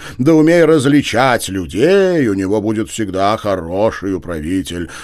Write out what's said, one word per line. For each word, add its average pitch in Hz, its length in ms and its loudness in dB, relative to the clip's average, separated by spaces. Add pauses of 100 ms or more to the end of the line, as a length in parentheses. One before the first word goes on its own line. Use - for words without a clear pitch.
(180)
да 139 160 2
умей 160 320 4
различать 135 840 2
людей, 135 800 0
у 101 60 2
него 95 260 0
будет 104 300 -4
всегда 98 480 -2
хороший 95 760 -2
управитель". 85 760 -4 (140)